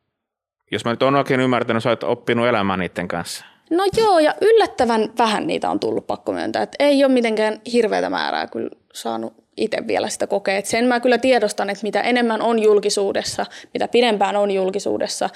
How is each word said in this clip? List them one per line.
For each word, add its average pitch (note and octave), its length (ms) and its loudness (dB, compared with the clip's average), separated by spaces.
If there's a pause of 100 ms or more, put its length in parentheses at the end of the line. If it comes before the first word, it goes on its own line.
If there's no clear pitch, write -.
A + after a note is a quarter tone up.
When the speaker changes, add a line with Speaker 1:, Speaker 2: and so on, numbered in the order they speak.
(720)
Speaker 1:
jos G2+ 140 -4
mä A#2+ 60 -2
nyt A2+ 120 -2
oon C3+ 120 4
oikein C3+ 260 2
ymmärtänyt, A#2+ 420 0
sä C3 60 -2
oot A2+ 160 0
oppinut A#2+ 420 0
elämään G2 320 0
niitten F2 300 -6
kanssa. - 360 -8 (260)
Speaker 2:
No F4+ 140 0 (120)
joo, G#4+ 220 4
ja D4+ 220 2
yllättävän B3+ 800 2
vähän G#3+ 280 0
niitä E3 240 -2
on - 100 -2
tullut, A2 260 -2
pakko - 260 -6
myöntää. F#2 300 -2
Et - 160 -8
ei C#4 260 4
oo C4+ 40 4
mitenkään A3 520 0 (120)
hirveätä G3 380 2
määrää D#2 360 -2
kyllä - 240 -8 (240)
saanut - 380 -6 (240)
ite G#3+ 200 -4 (100)
vielä G#3+ 220 -2
sitä - 180 -6
kokea. G3 300 -2
Et G3 100 -4
sen A#3 180 0
mä B3 160 2
kyllä A#3+ 180 2
tiedostan, A3 520 2
että G3+ 120 -8
mitä G#3 180 -2
enemmän A#3 420 0
on A#3 160 2
julkisuudessa, G3+ 880 0 (280)
mitä - 140 -2
pidempään G#3 480 2
on G3+ 140 2
julkisuudessa, F#3+ 840 -2